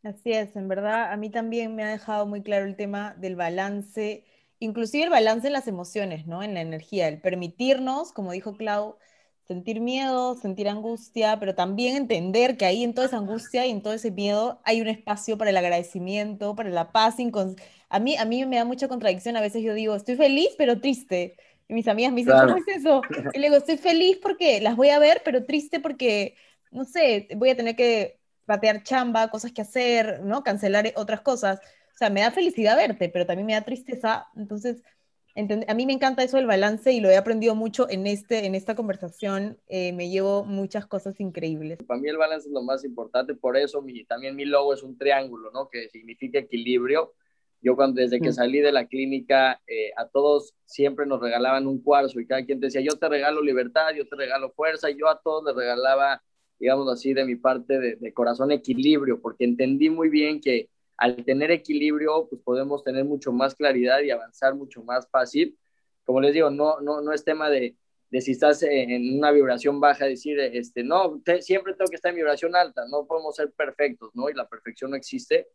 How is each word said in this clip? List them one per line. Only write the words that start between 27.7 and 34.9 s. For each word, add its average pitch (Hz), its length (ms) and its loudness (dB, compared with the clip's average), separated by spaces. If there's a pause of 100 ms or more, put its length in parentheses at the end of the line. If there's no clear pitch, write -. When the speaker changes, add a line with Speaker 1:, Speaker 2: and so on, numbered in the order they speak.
Speaker 1:
que 233 440 0 (260)
patear 208 360 2
chamba, 240 480 0
cosas 226 220 -10
que 214 100 -10
hacer, 220 600 0
¿no? 220 200 -2
Cancelar 208 540 0
otras 214 260 -4
cosas. 208 380 0 (340)
O - 40 -20
sea, 220 120 2
me 196 100 2
da 226 100 4
felicidad 247 460 2
verte, 208 340 2
pero 175 160 0
también 185 200 -4
me 220 80 -2
da 214 80 0
tristeza". 247 640 -4 (100)
Entonces, 214 460 -8 (520)